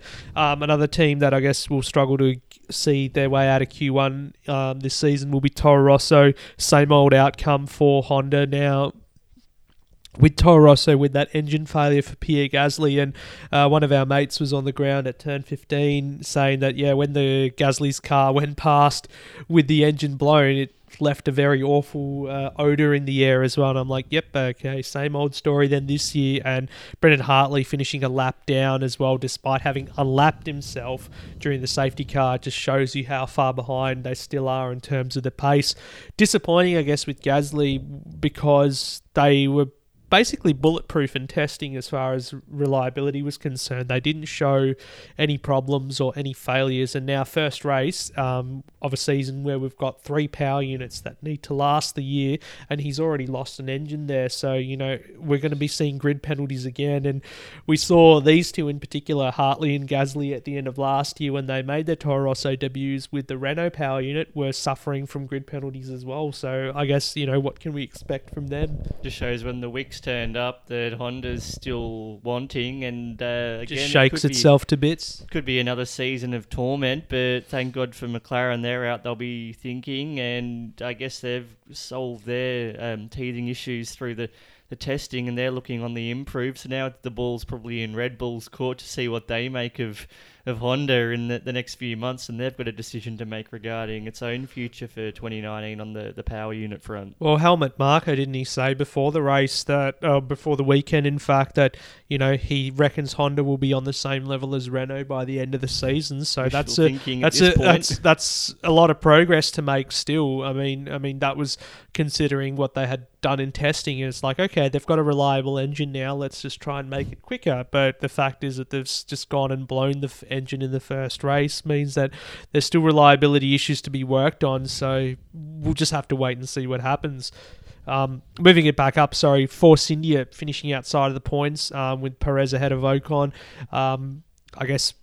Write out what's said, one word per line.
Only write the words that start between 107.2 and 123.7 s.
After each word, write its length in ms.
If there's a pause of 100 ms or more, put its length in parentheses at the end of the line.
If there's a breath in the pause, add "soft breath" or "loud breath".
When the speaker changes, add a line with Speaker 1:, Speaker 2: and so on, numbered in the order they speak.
Speaker 2:
at 100
Speaker 1:
that's 60
Speaker 2:
this 160
Speaker 1:
a, 20
Speaker 2:
point. 100
Speaker 1:
that's, 320
that's 640
a 80
lot 180
of 120
progress 500
to 100
make 300
still. 520
I 100
mean, 360
I 80
mean, 220
that 180
was 200 (360 loud breath)
considering 600
what 180
they 140
had 180 (160)
done 200
in 100
testing, 500
and 60
it's 160
like, 160
okay, 300
they've 160
got 120
a 60
reliable 560
engine 320
now, 240
let's 260
just 200
try 180
and 100
make 220
it 100
quicker. 480
But 300
the 80
fact 380
is 100
that 140
they've 120
s-, 220
just 240
gone 240
and 160
blown 320
the 80
f-, 220
engine 320
in 100
the 80
first 420
race, 440
means 300
that 160 (420 loud breath)
there's 120
still 160
reliability 720
issues 280